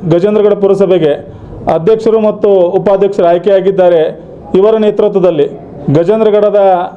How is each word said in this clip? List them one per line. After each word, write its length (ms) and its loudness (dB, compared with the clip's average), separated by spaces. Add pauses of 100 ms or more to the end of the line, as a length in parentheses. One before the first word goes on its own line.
(100)
ಗಜೇಂದ್ರಗಡ 440 2
ಪುರಸಭೆಗೆ 600 2 (600)
ಅಧ್ಯಕ್ಷರು 460 0
ಮತ್ತು 300 -2
ಉಪಾಧ್ಯಕ್ಷರು 760 0
ಆಯ್ಕೆಯಾಗಿದ್ದಾರೆ, 760 2 (540)
ಇವರ 220 2
ನೇತೃತ್ವದಲ್ಲಿ 720 0 (460)
ಗಜೇಂದ್ರಗಡದ 680 2 (340)